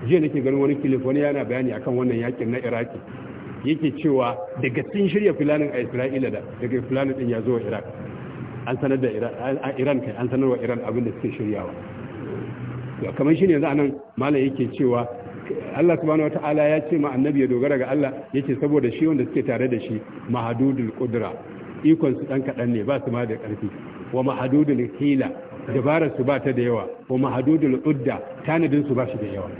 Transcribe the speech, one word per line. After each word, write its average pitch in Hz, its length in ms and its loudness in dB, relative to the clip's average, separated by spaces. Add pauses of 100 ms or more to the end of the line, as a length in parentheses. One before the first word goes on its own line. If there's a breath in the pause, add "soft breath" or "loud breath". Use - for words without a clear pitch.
Jiya 165 140 6
nake 147 240 2
ganin 139 160 2
wani 143 160 4
kilif, 131 300 0
wani 139 160 2
yana 139 240 0
bayani 123 280 -2
akan 123 220 -4
wannan 123 240 0
yakin 120 320 -4
na 123 80 -2
Iraki. 117 400 -4 (640)
Yake 151 280 0 (120)
cewa 127 320 2 (260)
daga 127 300 -2
sun 202 180 2
shirya 196 240 4
filanin 151 400 2
a 127 120 -2
Isra'ila 127 460 -2
da, 104 100 -6 (200)
daga 120 280 -2
filanin 131 280 0
din 123 120 -2
ya 113 120 0
zo 120 160 2
Iraq. 107 280 -4 (800)
An 123 100 -4
sanar 135 240 2
da 127 80 2
Ira-, 110 300 -4
a, 135 300 -2
a 139 100 -4
Iran 135 220 2
kai, - 160 -6
an 120 120 -2
sanar 131 200 2
wa 120 120 2
Iran 117 240 -2
abin 117 200 0
da 107 60 -2 (100)
suke 117 160 -2
shiryawa. 98 340 -4 (1300)
To, - 120 -4
kamar 147 220 4
shi 190 120 4
ne 170 60 6
yanzu 147 140 4
anan 139 260 2 (240)
malam 135 240 4
yake 131 260 2 (100)
cewa 120 300 2 (680)
Allah 165 220 6
subhanahu 156 320 2
wata'ala 151 400 2
ya 156 100 4 (100)
ce 170 80 4
ma 143 140 2
annabi 139 300 4
ya 123 60 4
dogara 127 300 2
ga 127 120 2
Allah, 139 220 2 (220)
ya 139 80 2
ce 135 200 0
saboda 151 300 4
shi 156 160 0
wanda 135 180 4
suke 135 200 0
tare 127 220 0
da 120 120 0
shi 107 200 -4 (300)
mahadudul 120 680 0
qudra, 113 340 -2 (520)
ikon 156 320 4
su 147 100 -6
dan 135 180 -2
kadan 120 280 -2
ne, 110 120 0
ba 135 220 0
su 131 60 -2
ma 120 140 -2
da 110 100 -4
karfi. 107 320 -8 (460)
Wa 127 100 0
mahadudul 131 640 2 (100)
hila, 139 280 2 (400)
dabarar 143 500 2
su 131 60 0
ba 135 160 2
ta 135 140 0
da 120 80 2
yawa. 113 260 2 (220)
Wa 127 80 2
mahadudul 131 680 2
udda, 131 340 2 (260)
tanadin 151 420 4
su 135 80 0
ba 127 120 2
shi 107 100 -6
da 107 100 -4
yawa. 95 220 -6 (100)